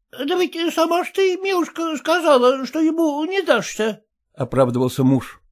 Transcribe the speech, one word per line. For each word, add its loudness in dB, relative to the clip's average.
Да -6
ведь -2
сама 0
ж -8
ты, 0
милушка, -4
сказала, 2
что -6
ему 0
не -2
дашься, — -2
оправдывался 0
муж. 0